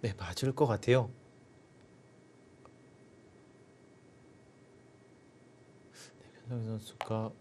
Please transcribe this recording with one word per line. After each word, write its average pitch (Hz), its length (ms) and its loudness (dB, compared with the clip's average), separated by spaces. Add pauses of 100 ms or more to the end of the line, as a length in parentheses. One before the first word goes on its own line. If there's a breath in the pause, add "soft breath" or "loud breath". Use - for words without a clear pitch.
네, 107 160 -2
맞을 98 360 -2
것 147 120 6
같아요. 123 440 4 (4000 loud breath)
네, - 100 -20 (180)
변성희 117 180 -6
선수가 110 760 -4